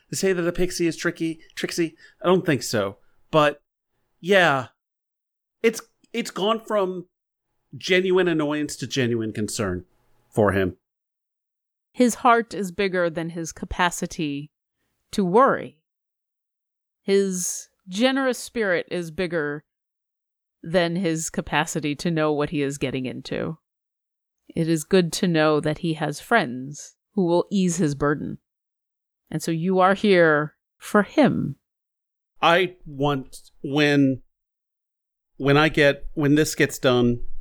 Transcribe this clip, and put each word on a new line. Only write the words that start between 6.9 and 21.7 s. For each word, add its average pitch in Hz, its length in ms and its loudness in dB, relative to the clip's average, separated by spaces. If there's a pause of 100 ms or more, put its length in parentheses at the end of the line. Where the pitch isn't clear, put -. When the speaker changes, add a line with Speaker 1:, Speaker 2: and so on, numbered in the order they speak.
Speaker 1:
genuine 180 520 2
annoyance 151 480 -2
to 131 100 -8
genuine 117 460 -2
concern 101 520 -4 (460)
for 101 220 4
him. 92 240 0 (1160)
Speaker 2:
His 247 260 2
heart 233 380 2
is 185 180 -6
bigger 180 380 -2
than 165 200 -6
his 165 220 -10
capacity 165 1000 -4 (600)
to 202 140 -2
worry. 185 540 2 (1200)
His 196 680 -2 (200)
generous 254 500 0
spirit 190 520 -4
is 170 200 -6
bigger 156 540 -6 (1000)
than 170 340 0
his 165 320 -2
capacity 156 680 -4